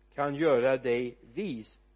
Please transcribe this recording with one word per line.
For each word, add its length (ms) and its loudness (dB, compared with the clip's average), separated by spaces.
kan 220 -2
göra 420 4
dig 400 -2
vis 460 -8